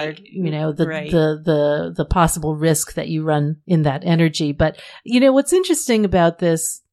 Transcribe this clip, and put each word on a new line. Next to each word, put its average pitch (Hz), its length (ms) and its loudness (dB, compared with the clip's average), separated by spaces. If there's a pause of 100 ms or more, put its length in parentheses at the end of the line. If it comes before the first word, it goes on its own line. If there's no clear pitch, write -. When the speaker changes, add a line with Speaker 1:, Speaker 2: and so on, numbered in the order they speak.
(160)
Speaker 1:
card, 185 140 -20
you 180 200 -4
know, 151 200 -4
the, 165 160 -2
Speaker 2:
Right. 156 240 -8
Speaker 1:
the, 156 340 0
the, 156 520 0
the 165 80 -2
possible 160 500 0
risk 156 400 0
that 151 140 -8
you 156 160 -4
run 151 320 0 (100)
in 170 160 2
that 151 220 -2
energy. 165 480 0
But, 156 260 -2 (240)
you 233 160 0
know, 262 140 6
what's 269 200 2
interesting 311 520 0
about 175 340 2
this 165 440 -2 (100)